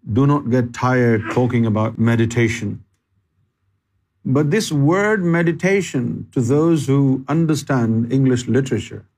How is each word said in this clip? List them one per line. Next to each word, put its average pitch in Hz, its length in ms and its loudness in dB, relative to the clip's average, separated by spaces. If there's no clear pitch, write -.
do 135 140 4
not 143 240 0
get 120 240 0
tired 123 560 2
talking 123 340 0
about 110 340 -2
meditation. 113 840 0
But 143 260 0
this 214 200 -2
word 180 540 2
meditation, 170 1080 -2
to 139 80 -2
those 147 460 2
who 135 400 2
understand 135 880 0
English 131 340 2
literature 110 600 -2